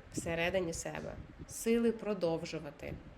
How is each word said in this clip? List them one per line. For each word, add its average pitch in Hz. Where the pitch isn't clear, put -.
всередині 170
себе. 156
Сили 233
продовжувати, 165